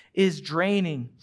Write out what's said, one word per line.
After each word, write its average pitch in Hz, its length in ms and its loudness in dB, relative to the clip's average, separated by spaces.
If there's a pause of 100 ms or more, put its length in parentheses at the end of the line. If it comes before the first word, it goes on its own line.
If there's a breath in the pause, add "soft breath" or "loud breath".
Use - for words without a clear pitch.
(120)
is 180 280 2
draining. 165 680 0 (120)